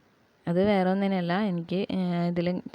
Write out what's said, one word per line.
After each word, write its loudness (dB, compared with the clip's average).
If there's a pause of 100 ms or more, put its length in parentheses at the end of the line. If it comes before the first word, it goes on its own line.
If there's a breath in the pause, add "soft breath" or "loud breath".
(480)
അത് 2 (100)
വേറെ 4
ഒന്നിനല്ല, 0 (160)
എനിക്ക്, -2 (180)
ഏഹ്, 0 (100)
ഇതിൽ 0 (280)